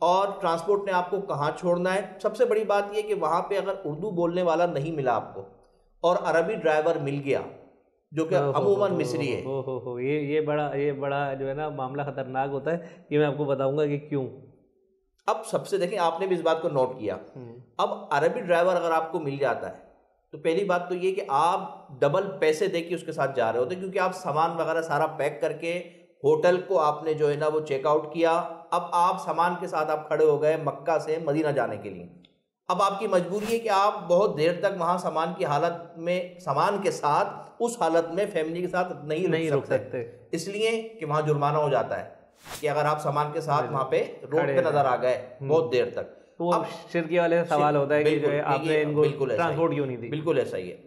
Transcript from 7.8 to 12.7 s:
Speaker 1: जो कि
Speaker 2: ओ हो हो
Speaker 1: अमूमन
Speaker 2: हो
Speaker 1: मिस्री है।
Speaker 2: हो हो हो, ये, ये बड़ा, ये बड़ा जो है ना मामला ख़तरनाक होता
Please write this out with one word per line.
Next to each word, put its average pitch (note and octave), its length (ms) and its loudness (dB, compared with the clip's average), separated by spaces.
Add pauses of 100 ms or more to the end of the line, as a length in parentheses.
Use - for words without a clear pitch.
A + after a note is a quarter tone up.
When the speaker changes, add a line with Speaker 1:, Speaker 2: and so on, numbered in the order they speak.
Speaker 1:
जो D3+ 140 0
कि F#3 100 0
Speaker 2:
ओ E3+ 40 4
हो C#3+ 60 2
हो C#3 60 2
Speaker 1:
अमूमन G3 400 2
Speaker 2:
हो F3 60 0
Speaker 1:
मिस्री D3 300 -2
है। A2+ 160 -4
Speaker 2:
हो C3+ 180 -4
हो C3 180 -4
हो, B2 200 -8
ये, C#3 240 0
ये D3 180 0
बड़ा, D3 280 0
ये C#3+ 240 0
बड़ा C#3 400 -2
जो C3+ 140 -6
है C3+ 60 -4
ना D3+ 160 -6
मामला C#3 340 -6
ख़तरनाक C3+ 460 -4
होता C#3 220 -4